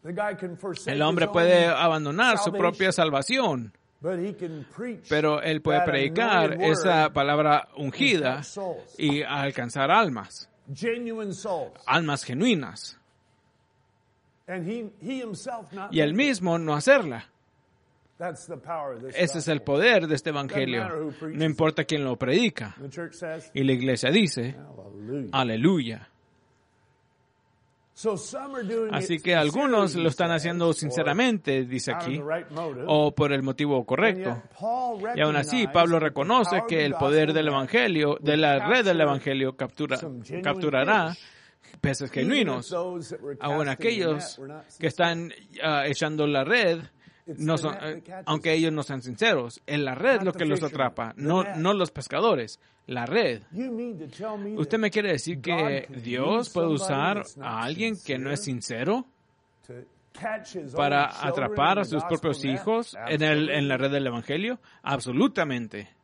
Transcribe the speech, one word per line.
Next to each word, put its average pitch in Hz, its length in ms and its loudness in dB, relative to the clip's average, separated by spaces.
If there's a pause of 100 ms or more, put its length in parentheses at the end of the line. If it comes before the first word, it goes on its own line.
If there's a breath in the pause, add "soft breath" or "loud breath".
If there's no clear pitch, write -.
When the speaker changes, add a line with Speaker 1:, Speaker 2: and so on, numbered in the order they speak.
Speaker 1:
The 165 100 -10
guy 208 260 -4
can 175 180 -10
forsake 165 360 -8
Speaker 2:
El 147 80 0
hombre 165 240 2
Speaker 1:
his 156 40 -4
own - 40 -8
Speaker 2:
puede 175 320 8
abandonar 165 720 2
su 202 140 0
propia 185 400 2
Speaker 1:
salvation, 151 800 2
Speaker 2:
salvación, - 20 -20 (260)
Speaker 1:
but 175 200 -4
he 190 160 -4
can 160 280 -10 (120)
preach 233 340 -10
Speaker 2:
pero 151 320 2
él 156 220 -2
puede 151 160 4
Speaker 1:
that - 80 2
Speaker 2:
predicar 160 640 2
Speaker 1:
anointed 165 160 -4
word 160 40 6
Speaker 2:
esa 156 420 4
palabra 147 640 4
Speaker 1:
and 147 100 -6
Speaker 2:
ungida 147 500 2
Speaker 1:
touch 143 100 -10
souls. - 540 -10
Speaker 2:
y 147 240 0
alcanzar 139 680 -2
almas. 165 580 2 (240)
Speaker 1:
Genuine 226 640 -6
souls. 175 380 -6 (160)
Speaker 2:
Almas 147 360 2
genuinas. 135 720 -2 (1500)
Speaker 1:
And 175 220 -8
he, 226 220 -8 (100)
he 262 180 -8
himself 220 540 -10
not 196 180 -10
Speaker 2:
Y 160 100 0
él 151 120 2
Speaker 1:
make 254 120 2
it. - 20 2 (140)
Speaker 2:
mismo 170 180 0
no 156 160 -2
hacerla. 147 500 2 (960)
Speaker 1:
That's 175 260 -10
the 165 120 -14
power 143 360 -10
of 120 80 -14
this 127 160 -12
Speaker 2:
Ese 170 220 0
es 151 80 -6
el 156 100 0
Speaker 1:
gospel. 139 180 -2
Speaker 2:
poder 190 320 4
de 151 80 0
este 156 160 -4
Speaker 1:
Doesn't 143 160 -4
matter 139 220 -2
Speaker 2:
evangelio. 120 360 -4
Speaker 1:
who 147 60 -6
preaches 156 280 -10
Speaker 2:
No 160 60 2
Speaker 1:
it. 156 40 4
Speaker 2:
importa 156 360 2
quién 147 200 -2
lo 123 120 -2
predica. 202 640 0
Speaker 1:
The 139 100 -12
church 170 260 -12
says, 160 400 -10
Speaker 2:
Y 139 80 0
la 135 100 4
iglesia 127 380 2
dice, 139 440 2
Speaker 1:
"Hallelujah." 104 760 -12
Speaker 2:
"Aleluya." 123 760 0 (1900)
Speaker 1:
So 208 220 -2
some 269 380 -10
are 247 80 -6
doing 220 280 -2
Speaker 2:
Así 175 240 -2
Speaker 1:
it 156 80 -6
Speaker 2:
que 175 120 2
algunos 196 560 2
Speaker 1:
sincerely, 165 120 -2
Speaker 2:
lo 165 60 6
están 170 220 0
Speaker 1:
he 165 40 2
Speaker 2:
haciendo 170 380 0
Speaker 1:
says, - 100 -2
or 147 60 -2
Speaker 2:
sinceramente, 151 760 2
dice 127 260 -4
Speaker 1:
out 175 100 -4
of 170 60 -6
Speaker 2:
aquí, 135 100 -4
Speaker 1:
the 147 60 -6
right 160 260 -6
motive. 147 380 -8
Speaker 2:
o 151 260 6
por 147 200 2
el 135 100 0
motivo 135 420 0
correcto. 185 460 2
Speaker 1:
And 226 100 -6
yet - 180 -20
Paul 233 400 -2 (160)
Speaker 2:
Y 156 60 0
aún 151 140 2
así, 147 220 0 (100)
Speaker 1:
recognized - 60 -6
Speaker 2:
Pablo 170 240 6
Speaker 1:
that - 20 4
the 156 100 0
Speaker 2:
reconoce 196 400 2
Speaker 1:
power 190 140 0
of - 40 -6
Speaker 2:
que 165 100 0
Speaker 1:
the 151 80 4
Speaker 2:
el 139 100 0
poder 147 320 4
Speaker 1:
gospel 156 80 0
Speaker 2:
del 156 180 2
evangelio, 151 640 2
de 151 180 2
la 151 200 6
Speaker 1:
would 135 100 2
Speaker 2:
red 233 180 4
del 180 120 4
Speaker 1:
capture 160 60 6
Speaker 2:
evangelio, 135 520 0
captura-, 139 420 -4
Speaker 1:
some 139 260 -8
genuine 170 200 -10
Speaker 2:
capturará 151 720 2
Speaker 1:
fish - 100 -16 (580 loud breath)
Speaker 2:
peces 139 200 0
Speaker 1:
even 135 60 -6
if - 60 -10
Speaker 2:
genuinos, 190 560 0
Speaker 1:
those 180 420 -6
that - 100 -12
were 143 180 -10
Speaker 2:
aún 147 260 0
Speaker 1:
casting - 0 -
the 139 60 -2 (180)
Speaker 2:
aquellos 175 340 0
Speaker 1:
net - 160 -14
were 135 80 -12
not 151 180 -16
Speaker 2:
que - 60 -20
Speaker 1:
sincere. - 160 -4
Speaker 2:
están, 170 460 0 (300)
ah, 147 220 2
echando 151 400 0
la 139 180 2
red, 175 360 2 (480 soft breath)
Speaker 1:
It's 143 120 -12
Speaker 2:
no 156 160 0
Speaker 1:
the 143 60 -2
Speaker 2:
son, 147 120 -2
Speaker 1:
net - 80 -12
that 156 80 -8
Speaker 2:
eh, 160 120 -10
Speaker 1:
catches 185 240 -16
Speaker 2:
aunque 156 240 -2
Speaker 1:
them. 160 100 4
Speaker 2:
ellos 160 140 2
no 151 100 -2
sean 135 200 -6
sinceros. 127 640 -2
Es 147 120 -2
la 135 140 -2
red 214 240 2
Speaker 1:
Not 190 80 0
Speaker 2:
lo 180 60 2
Speaker 1:
the 175 80 -8
Speaker 2:
que 175 60 0
los 147 140 0
Speaker 1:
fishermen, 151 140 -4 (140)
Speaker 2:
atrapa, 117 280 -6
Speaker 1:
the - 60 -12
Speaker 2:
no, 170 220 2
Speaker 1:
net. 202 140 -6
Speaker 2:
no 180 160 2
los 185 180 0
pescadores, 151 680 -2 (260 soft breath)
la 120 200 -6
red. 131 380 0 (100)
Speaker 1:
You 247 180 -6
mean 233 260 -8
to 156 100 -12
tell 214 300 -10
me 202 200 -8
Speaker 2:
¿Usted 151 140 -2
Speaker 1:
that 220 80 0
Speaker 2:
me 214 120 0
quiere 208 220 0
decir 147 240 -4
Speaker 1:
God 127 60 -10
Speaker 2:
que 151 440 -2
Speaker 1:
could 127 160 -14
Speaker 2:
Dios 143 440 -2
Speaker 1:
use - 60 -16
Speaker 2:
puede 170 140 0 (100)
Speaker 1:
somebody 131 60 -4
Speaker 2:
usar 143 320 0
Speaker 1:
that's - 220 -10
not 131 100 -10
Speaker 2:
a 113 160 -4
alguien 196 320 -4 (100)
que 135 120 -4
no 135 120 -6
es 139 140 -4
Speaker 1:
sincere 123 480 -6
Speaker 2:
sincero 254 140 -2 (640)
Speaker 1:
to 123 60 -18 (380)
catch - 440 -10
his 147 180 -10
own - 40 -2
Speaker 2:
para 143 340 4
Speaker 1:
children - 200 -4
Speaker 2:
atrapar 147 460 2
Speaker 1:
in - 20 0
Speaker 2:
a 196 40 0
Speaker 1:
the - 60 -4
Speaker 2:
sus 151 140 -2
Speaker 1:
gospel 170 160 -2
Speaker 2:
propios 147 240 -2
Speaker 1:
net? 135 120 -2
Speaker 2:
hijos 220 420 -2 (100)
en 151 160 0
el, 151 260 2
en 143 200 0
la 135 60 0
Speaker 1:
Absolutely. - 20 -2
Speaker 2:
red 139 140 0
del 139 160 0
evangelio? 151 520 -4 (240 soft breath)
Absolutamente. 127 1040 -2 (160)